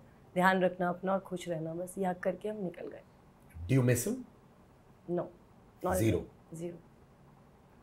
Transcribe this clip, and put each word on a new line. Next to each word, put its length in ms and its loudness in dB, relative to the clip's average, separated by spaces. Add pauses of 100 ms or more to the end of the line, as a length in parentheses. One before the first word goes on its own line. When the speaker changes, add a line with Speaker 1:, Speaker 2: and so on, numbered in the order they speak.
(340)
Speaker 1:
ध्यान 280 6
रखना 280 2
अपना 240 -2
और 60 2
खुश 300 -8
रहना", 240 -4
बस 240 -8
ये 80 0
हग 100 0
करके 340 -4
हम 140 -6
निकल 240 -6
गए। 140 -14 (680)
Speaker 2:
Do 140 6
you 80 6
miss 180 2
him? 80 -2 (960)
Speaker 1:
No, 120 0 (640)
not 60 0
at 100 2
all। 100 4
Speaker 2:
Zero? 480 -4
Speaker 1:
Zero। 160 -8 (1080)